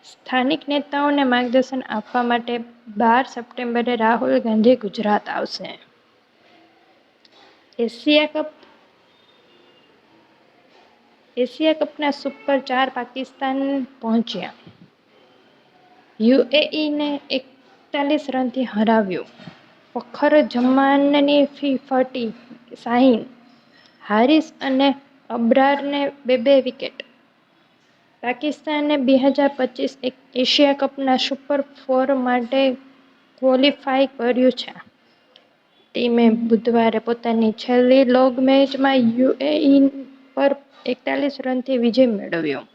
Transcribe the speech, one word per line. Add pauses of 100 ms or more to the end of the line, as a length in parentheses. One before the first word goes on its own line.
(120)
સ્થાનિક
નેતાઓને
માર્ગદર્શન
આપવા
માટે (380)
બાર
સપ્ટેમ્બરે
રાહુલ
ગાંધી
ગુજરાત
આવશે. (2000)
એશિયા
કપ, (3000)
એશિયા
કપના
સુપર
ચાર
પાકિસ્તાન
પહોંચ્યા. (1700)
યુ
એ
ઈને (100)
એકતાલીસ
રનથી
હરાવ્યું. (680)
ફખર
જમાનની
ફી
ફટી, (540)
શાહીન, (840)
હારિસ
અને (340)
અબ્રારને (140)
બે
બે
વિકેટ. (1300)
પાકિસ્તાને
બે
હજાર
પચીસ
એક (220)
એશિયા
કપના
સુપર
ફોર
માટે (680)
ક્વોલિફાય
કર્યું
છે. (1200)
ટીમે
બુધવારે
પોતાની
છેલ્લી
લોગ
મેચમાં
યુ (100)
એ
ઈ (460)
પર (300)
એકતાલીસ
રનથી
વિજય
મેળવ્યો. (140)